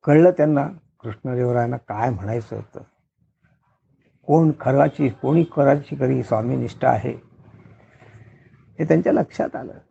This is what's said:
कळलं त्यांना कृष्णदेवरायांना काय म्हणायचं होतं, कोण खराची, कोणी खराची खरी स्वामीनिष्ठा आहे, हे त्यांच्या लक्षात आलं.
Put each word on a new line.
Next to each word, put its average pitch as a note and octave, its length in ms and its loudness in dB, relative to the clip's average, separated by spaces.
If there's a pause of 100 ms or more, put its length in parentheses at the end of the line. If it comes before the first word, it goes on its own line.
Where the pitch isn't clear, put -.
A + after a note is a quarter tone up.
कळलं D#3 260 6
त्यांना D3+ 380 0 (320)
कृष्णदेवरायांना B2 760 -4
काय A2 340 -6
म्हणायचं G#2+ 460 -8
होतं, - 240 -16 (1500)
कोण D#3 340 4
खराची, C#3 480 0
कोणी C3+ 440 0
खराची C#3+ 480 0
खरी C3 220 0
स्वामीनिष्ठा A#2+ 640 -2
आहे, A#2 260 -2 (1600)
हे D#3+ 60 -2
त्यांच्या E3 280 2
लक्षात - 440 -4
आलं. - 220 -14 (120)